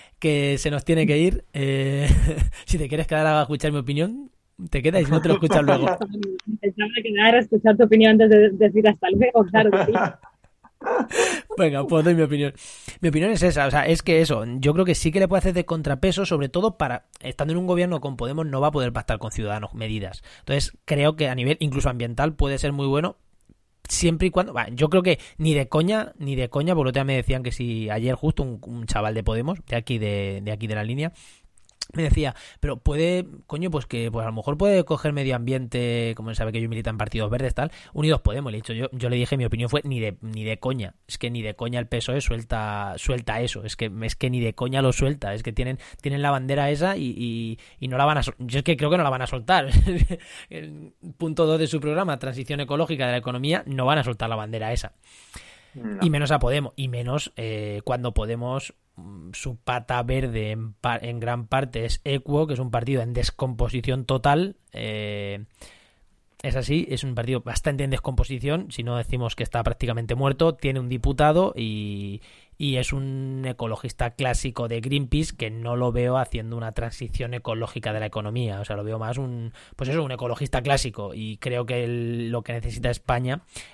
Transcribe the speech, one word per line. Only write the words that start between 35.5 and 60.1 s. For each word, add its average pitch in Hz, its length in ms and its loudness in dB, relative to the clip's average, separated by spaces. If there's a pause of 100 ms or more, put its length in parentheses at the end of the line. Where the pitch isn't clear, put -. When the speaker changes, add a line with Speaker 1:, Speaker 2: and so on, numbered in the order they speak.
Speaker 1:
como 110 160 -10
él 110 60 -6
sabe 110 160 -2
que 113 80 -2
yo 113 80 -2
milito 113 200 -4
en 110 100 -6
partidos 107 340 -2
verdes, 127 200 -2
tal, 143 200 -2 (200)
Unidos 156 280 2
Podemos, 127 320 -2
le 107 60 -6
he - 20 -6
dicho, - 120 -10
yo, 117 200 -4
yo 123 160 -4
le 123 80 0
dije, 120 200 0
mi 127 80 0
opinión 117 240 -2
fue, 143 140 0
ni 135 160 -4
de, 107 220 -4
ni 110 240 -10
de 110 160 -6
coña, 131 340 -4 (140)
es - 100 -12
que 120 140 -4
ni 120 100 -6
de 107 140 -8
coña 120 240 -4
el 117 80 -8
pesoe 123 320 -2
suelta, 107 760 -4
suelta 120 440 -4
eso, 110 240 -6
es 110 100 -10
que, 110 160 -6 (120)
es 113 120 -4
que 127 160 -2
ni 123 80 -2
de 117 160 -2
coña 131 280 -2
lo 127 100 4
suelta, 135 420 -2
es 113 80 -8
que 113 100 -8
tienen, 127 280 -4 (200)
tienen 143 220 -4
la 143 80 2
bandera 139 400 0
esa 175 260 0
y, 135 220 -4
y, 117 400 -6 (220)
y 135 80 -6
no 127 100 -2
la 139 60 4
van 151 140 2
a 127 40 0
sol-, - 160 -6
yo 127 200 -4
es 135 60 -2
que 165 120 2
creo 147 140 0
que 175 60 4
no 175 60 2
la 143 80 2
van 127 120 -2
a 123 40 -4
soltar, 135 440 0 (400)
<laughs> - 380 -12
el 156 440 -14 (260)
punto 165 280 0
dos 156 120 2
de 156 80 0
su 156 140 -2
programa, 151 400 -2
transición 135 400 -8
ecológica 143 460 -2
de 123 60 0
la 123 60 0
economía, 127 480 -2
no 131 180 -4
van 147 140 4
a 123 60 0
soltar 117 240 -4
la 113 80 -4
bandera 110 360 -6
esa. 117 200 -4 (800)
Speaker 3:
No. 196 300 -6
Speaker 1:
Y 165 60 4
menos 147 220 0
a 143 80 2
Podemos, 135 360 0
y 135 120 -4
menos, 123 480 -4
eh, 107 480 -6
cuando 123 280 -4
Podemos, 120 600 -4 (220)
mm, 90 380 -16
su 127 220 -8
pata 123 460 -4
verde 120 480 -2